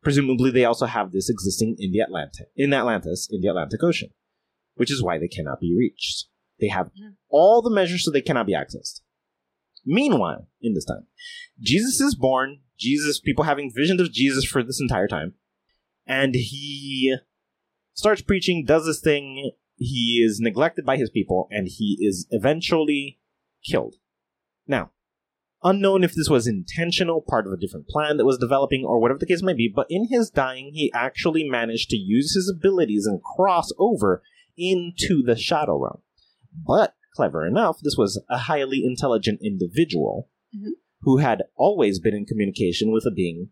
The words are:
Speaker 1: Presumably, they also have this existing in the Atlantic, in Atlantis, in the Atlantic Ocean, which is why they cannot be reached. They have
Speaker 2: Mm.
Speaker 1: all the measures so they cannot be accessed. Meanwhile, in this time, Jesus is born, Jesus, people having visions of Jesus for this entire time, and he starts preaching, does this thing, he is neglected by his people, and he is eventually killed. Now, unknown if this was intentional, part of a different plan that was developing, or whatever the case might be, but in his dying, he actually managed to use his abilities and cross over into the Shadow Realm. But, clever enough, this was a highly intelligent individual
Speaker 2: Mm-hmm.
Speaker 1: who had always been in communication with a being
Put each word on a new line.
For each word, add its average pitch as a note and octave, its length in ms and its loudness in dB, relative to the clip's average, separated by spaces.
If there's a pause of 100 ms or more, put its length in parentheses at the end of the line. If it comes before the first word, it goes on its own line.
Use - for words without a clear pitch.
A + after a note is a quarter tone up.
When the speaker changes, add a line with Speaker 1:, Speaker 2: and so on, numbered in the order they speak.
Speaker 1:
Presumably, C3+ 480 2
they B2 140 4
also A#2 220 2
have G#2+ 260 -4
this F#2+ 180 -2
existing G#2 480 -2
in F#2+ 140 -4
the G#2 80 2
Atlantic, E2+ 560 -6
in C#3 180 2
Atlantis, G#2+ 560 -2
in G2+ 120 -4
the G2 80 2
Atlantic F2+ 340 -2
Ocean, - 280 0 (640)
which B2 160 -2
is C3 120 -2
why F2 140 -2
they E2 100 -4
cannot D2 320 -8
be E2+ 180 0
reached. - 500 -4 (320)
They G#2 100 0
have G2 180 -4
Speaker 2:
Mm. G3+ 280 -20 (140)
Speaker 1:
all G3 320 6
the A#3 80 -2
measures F3+ 360 0
so E3 60 0
they C#3 100 2
cannot B2 260 0
be G2 60 0
accessed. - 480 -8 (840)
Meanwhile, D3+ 640 0 (140)
in A3+ 120 -2
this E2 120 -4
time, - 220 -8 (520)
Jesus F#3 400 0
is C#4 160 2
born, C3 440 0 (180)
Jesus, D3 420 0
people D3 260 0
having C#3+ 300 -2
visions E3+ 260 0
of D#3+ 100 0
Jesus C3 340 0
for C3 180 0
this B2+ 160 -6
entire A#2+ 280 0
time, D#2+ 260 -6 (720)
and C3+ 300 0
he C3+ 800 -2 (800)
starts G#3 280 0
preaching, F3 440 0
does D#3 200 4
this D#3+ 160 -2
thing, C#3 500 -2 (260)
he A#2+ 480 2
is G#2+ 140 2
neglected C3 460 0
by C3+ 120 2
his B2 120 0
people, F#2 420 0
and G2 160 -4
he G2+ 340 -4
is F#2+ 300 -2
eventually D3 880 0 (500)
killed. C#2+ 260 -2 (720)
Now, B2+ 240 -2 (720)
unknown G3 400 4
if F3+ 100 2
this D#3 160 -2
was B2 180 4
intentional, E3 720 -2
part G#2+ 260 0
of G2 60 -6
a F2+ 40 -8
different E2+ 300 -8
plan D3+ 300 0
that A2+ 80 4
was C3 120 4
developing, C3+ 480 0
or A#2 140 2
whatever B2+ 200 2
the F3 60 -2
case F3+ 160 0
might F#3 160 0
be, A#2 160 2
but - 160 0
in G3+ 200 -2
his A#3+ 200 0
dying, C3 440 -4
he D3+ 200 -2
actually D3 560 -2
managed A2+ 400 -2
to A#2+ 80 0
use A2 380 0
his F#3 180 0
abilities D3+ 520 0
and G2+ 180 -2
cross F3+ 540 0
over C3+ 440 2 (360)
into F3 680 0
the A#2 120 4
Shadow D3 400 0
Realm. B1 240 -6 (640)
But, G3 300 2 (200)
clever F#2 300 0
enough, E3+ 360 0
this C#3+ 160 -2
was G2+ 320 0
a B2 80 -2
highly C3+ 480 -2
intelligent A#2 580 0
individual F#2 840 -2 (260)
Speaker 2:
Mm-hmm. G#3 140 -10 (320)
Speaker 1:
who C3+ 160 4
had A#2+ 260 2 (120)
always C3 440 2
been G#2 160 0
in G2+ 100 -6
communication G#2 680 -2
with A2 140 0
a A#2+ 60 0
being F2 400 -4